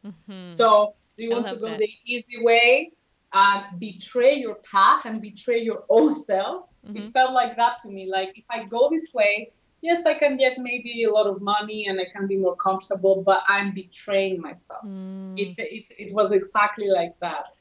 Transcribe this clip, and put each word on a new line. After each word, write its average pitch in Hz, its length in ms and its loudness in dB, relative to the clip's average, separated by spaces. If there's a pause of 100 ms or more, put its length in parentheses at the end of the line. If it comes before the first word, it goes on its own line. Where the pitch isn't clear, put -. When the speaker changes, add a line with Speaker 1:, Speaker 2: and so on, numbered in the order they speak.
Speaker 1:
Mm-hmm. 190 400 -18
Speaker 2:
So 208 480 2 (240)
do 226 60 -10
you 226 80 -4
Speaker 1:
I - 20 0
Speaker 2:
want 233 140 -4
to 190 60 -8
Speaker 1:
love - 60 -14
Speaker 2:
go 220 80 -6
Speaker 1:
that. 220 120 -8
Speaker 2:
the 214 100 0 (160)
easy 240 360 -8
way 240 500 4 (420)
and 196 440 2
betray 240 580 0
your 233 180 -6
path 196 500 4
and 220 160 -8
betray 226 380 -4
your 220 320 -4
own - 240 6
self? 214 520 -4 (200)
Speaker 1:
Mm-hmm. 202 100 -12
Speaker 2:
It 208 160 -12
felt 262 220 4
like 247 220 0
that 240 260 2
to 220 60 -18
me. 190 220 -12
Like, 190 280 -2
if - 100 -20
I 226 160 -8
go 226 240 2
this 320 240 -4
way, 208 400 0 (300)
yes, 339 240 0
I 311 80 4
can 285 240 2
get 254 200 2
maybe 240 460 -4
a 214 80 2
lot 214 140 4
of 190 160 -4
money 214 460 -4
and 190 120 -2
I 180 100 -4
can 196 160 -6
be 196 120 -2
more 180 180 0
comfortable, 190 680 0
but 190 260 4
I'm 196 260 0
betraying 190 680 -4
myself. - 460 -14
Speaker 1:
Mm. 190 520 -12
Speaker 2:
It's, 185 200 -6
it's, - 400 -12
it 202 160 -14
was 208 180 2
exactly 202 560 0
like 170 320 0
that. 156 280 -8 (120)